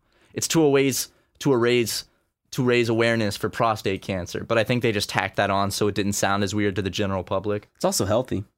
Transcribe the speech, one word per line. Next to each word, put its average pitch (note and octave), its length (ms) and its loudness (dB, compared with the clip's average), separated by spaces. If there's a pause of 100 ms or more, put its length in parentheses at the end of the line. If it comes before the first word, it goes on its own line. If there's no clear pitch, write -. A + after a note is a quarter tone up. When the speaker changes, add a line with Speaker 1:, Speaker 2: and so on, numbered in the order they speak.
(340)
Speaker 1:
It's - 160 -4
to E3 140 2
a D3 60 6
ways, C#3 380 2 (320)
to C#3+ 140 2
a B2 40 4
raise, A#2+ 460 2 (480)
to C3+ 120 -2
raise A#2+ 260 4
awareness A2+ 480 2
for A2 100 -2
prostate G#2 540 -2
cancer, F#2+ 420 -6
but A2+ 140 0
I A2 60 4
think B2 180 0
they A#2 100 2
just G2+ 180 -2
tacked G2 280 -2
that G2+ 140 2
on G2 200 0
so G#2 160 -2
it G2+ 80 -2
didn't G2+ 180 -2
sound G2+ 300 0
as F#2+ 120 -2
weird G#2 220 0
to G#2+ 40 -2
the F#2+ 80 -4
general F#2+ 340 -4
public. G#2 520 -6
Speaker 2:
It's - 100 -4
also F#3+ 200 -2
healthy. G#2 380 -2 (140)